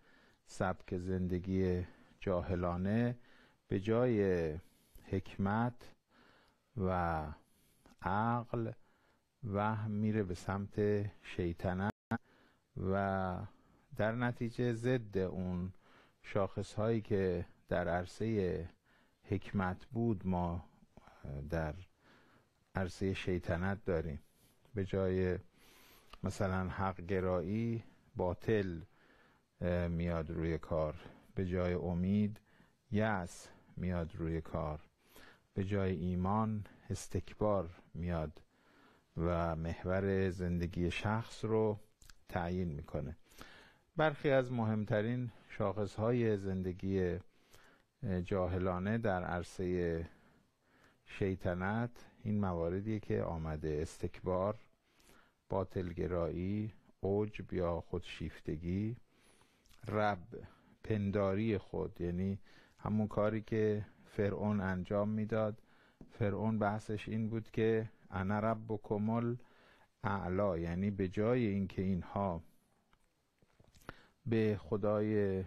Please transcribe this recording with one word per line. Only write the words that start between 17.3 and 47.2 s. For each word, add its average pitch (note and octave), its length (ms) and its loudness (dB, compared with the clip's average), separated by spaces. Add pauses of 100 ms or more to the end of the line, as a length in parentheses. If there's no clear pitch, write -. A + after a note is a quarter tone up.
در F2 180 2
عرصه F2+ 840 0 (540)
حکمت F#2+ 640 -2
بود G2 420 -2
ما F2 380 0 (840)
در D#2 240 0 (1000)
عرصه F#2+ 380 -2
شیطنت F2+ 720 -2
داریم. D#2+ 340 0 (540)
به G2 120 -2
جای F#2 520 2 (840)
مثلاً F#2 460 0
حق F#2+ 320 -2
گرایی F#2+ 840 0 (320)
باطل، F#2 640 0 (800)
اه، F2 260 2
میاد E2+ 440 0
روی D#2+ 260 0
کار، D#2 380 0 (400)
به F#2+ 100 0
جای F2+ 280 0
امید F#2 640 2 (520)
یأس G#2 560 0 (300)
میاد E2+ 380 -2
روی D#2+ 260 -2
کار، D#2 380 -4 (720)
به G2 100 -2
جای F#2+ 320 0
ایمان G2 720 0 (240)
استکبار G2 800 0 (240)
میاد E2 480 -2 (760)
و E2+ 380 2
محور F#2+ 720 0
زندگی F2 640 0
شخص A2 540 -2
رو A2 340 2 (500)
تعیین F2+ 380 0
می‌کنه. D2 500 -6 (800)
برخی D3+ 320 2
از C3 220 6
مهمترین A2+ 800 2 (180)
شاخص‌های G#2+ 880 2
زندگی F#2 840 0 (1040)